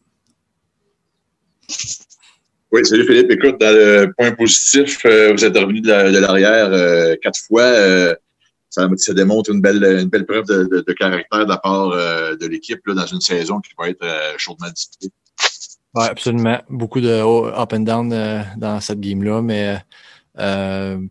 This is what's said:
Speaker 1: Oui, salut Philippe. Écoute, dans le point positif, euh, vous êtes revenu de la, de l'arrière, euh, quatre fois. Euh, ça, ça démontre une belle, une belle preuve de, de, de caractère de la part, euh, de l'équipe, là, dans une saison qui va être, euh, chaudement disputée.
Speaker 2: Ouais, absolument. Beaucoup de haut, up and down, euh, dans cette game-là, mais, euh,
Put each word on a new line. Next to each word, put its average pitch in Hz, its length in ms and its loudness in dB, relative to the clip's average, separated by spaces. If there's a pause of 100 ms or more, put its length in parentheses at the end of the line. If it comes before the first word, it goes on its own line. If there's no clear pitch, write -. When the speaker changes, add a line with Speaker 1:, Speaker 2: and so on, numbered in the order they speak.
(2750)
Speaker 1:
Oui, 110 160 2
salut 110 180 2
Philippe. 123 280 4
Écoute, 131 280 2
dans 107 140 4
le 104 420 6
point 120 160 2
positif, 120 760 0
euh, 107 260 6
vous 104 120 0
êtes 101 140 2
revenu 101 220 0
de 110 80 -2
la, 101 220 4
de 98 80 4
l'arrière, 98 540 2
euh, 85 480 2
quatre - 280 -6
fois. 113 140 4
Euh, 95 520 4 (560)
ça, 92 160 -2 (100)
ça 95 180 -4
démontre 104 360 0
une 101 120 0
belle, 101 200 2
une 92 280 2
belle 98 160 -2
preuve 107 200 -4
de, 98 180 0
de, 92 220 -2
de 90 60 -2
caractère 95 540 -2
de - 40 -2
la 90 60 0
part, 95 340 -2
euh, 82 460 -4
de 82 100 -10
l'équipe, 82 400 -10
là, 101 80 -4
dans 90 120 -4
une 87 160 -8
saison 90 380 -4
qui - 180 -16
va 85 100 -6
être, 90 160 -8
euh, 78 320 -6
chaudement 87 320 -12
disputée. - 420 -14 (840)
Speaker 2:
Ouais, 117 100 0
absolument. 117 640 -2
Beaucoup 123 320 -6
de 117 220 0
haut, 113 240 0
up 113 260 -6
and 110 80 -4
down, 117 320 -2
euh, 107 300 -6 (160)
dans 104 220 -6
cette 104 200 -8
game-là, 101 400 -4
mais, 104 380 -4 (600)
euh, 98 640 -6 (100)